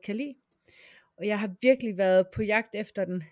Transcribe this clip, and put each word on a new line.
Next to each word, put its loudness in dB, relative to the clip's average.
kan -6
lide. -8
Og -8
jeg -2
har -4
virkelig 2
været 4
på -4
jagt -2
efter -6
den. -8